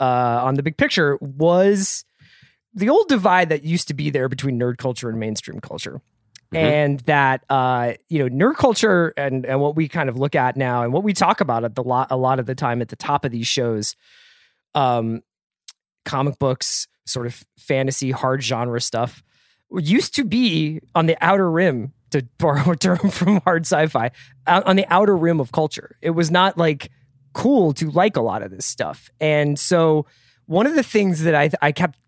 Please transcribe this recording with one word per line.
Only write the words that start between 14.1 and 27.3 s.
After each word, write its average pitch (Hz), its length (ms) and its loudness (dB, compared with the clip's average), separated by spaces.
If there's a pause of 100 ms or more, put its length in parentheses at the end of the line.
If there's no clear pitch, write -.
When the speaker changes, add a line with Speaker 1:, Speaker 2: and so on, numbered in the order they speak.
Speaker 1:
um, 117 480 0 (800)
comic 139 340 -4
books, - 480 -2 (200)
sort 120 200 -6
of - 180 -10 (140)
fantasy, 131 540 -2
hard 131 300 -2
genre 120 380 -4
stuff, - 420 -6 (500)
used 180 420 0
to 285 100 0
be 160 560 0 (140)
on 165 120 2
the 160 140 2
outer 185 300 2
rim, 151 420 0 (180)
to 131 160 -2 (120)
borrow 147 340 2
a 160 40 0
term 180 220 0
<laughs> 196 120 0
from 190 320 2
hard 170 200 2
sci-fi, 151 480 0 (360)
out 185 200 4
on 190 100 4
the 196 160 2
outer 202 240 4
rim 165 240 2
of 127 120 -4
culture. - 500 -4
It 165 80 -2
was 165 200 0
not, 180 280 2
like, 156 320 -2 (420)